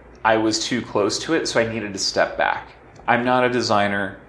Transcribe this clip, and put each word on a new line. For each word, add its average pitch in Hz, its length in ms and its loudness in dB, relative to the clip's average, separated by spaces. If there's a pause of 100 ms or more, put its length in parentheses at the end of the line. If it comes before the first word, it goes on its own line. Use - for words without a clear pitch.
(260)
I 113 120 4
was 110 280 0
too 120 160 -2
close 107 380 0
to - 140 -4
it, 135 140 0
so 127 140 0
I 110 100 0
needed 104 220 -6
to 95 60 -8
step - 380 0
back. - 320 0 (380)
I'm 120 180 2
not 127 200 2
a 123 40 4
designer. 101 800 0